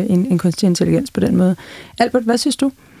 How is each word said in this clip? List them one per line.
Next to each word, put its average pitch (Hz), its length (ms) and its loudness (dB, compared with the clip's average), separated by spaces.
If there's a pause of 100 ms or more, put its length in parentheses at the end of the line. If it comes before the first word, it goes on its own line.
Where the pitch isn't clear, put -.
en, 180 220 2
en 175 60 2
kunstig 175 300 0
intelligens 170 440 0
på - 80 -6
den 185 160 2
måde. 185 200 2 (440)
Albert, 240 240 0
hvad 226 140 0
synes 262 180 -2
du? 269 160 -2 (300)